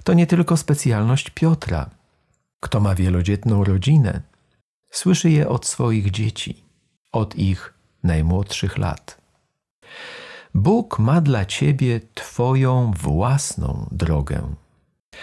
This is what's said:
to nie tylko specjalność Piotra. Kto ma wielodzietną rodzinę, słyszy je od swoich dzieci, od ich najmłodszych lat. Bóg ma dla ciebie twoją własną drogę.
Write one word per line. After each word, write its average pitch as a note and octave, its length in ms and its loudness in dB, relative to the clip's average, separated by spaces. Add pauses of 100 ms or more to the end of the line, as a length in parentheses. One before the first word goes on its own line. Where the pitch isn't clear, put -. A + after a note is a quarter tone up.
to E3 100 2
nie E3+ 120 6
tylko E3+ 300 2
specjalność B2 760 0
Piotra. G#2+ 600 -2 (720)
Kto - 200 -2
ma G2+ 140 2
wielodzietną F#2 720 0
rodzinę, G2+ 580 2 (680)
słyszy F3+ 400 0
je D3+ 180 2
od - 180 -2
swoich A2 440 0
dzieci, - 540 -6 (480)
od G#2+ 240 -2
ich F#2+ 380 -2 (280)
najmłodszych F2 760 -2
lat. - 480 -8 (1300)
Bóg G#3 440 2
ma B2+ 220 4
dla C3 240 2
ciebie C3 560 0 (140)
twoją B2+ 800 0
własną D#2 1000 -2
drogę. D2 640 -2 (680)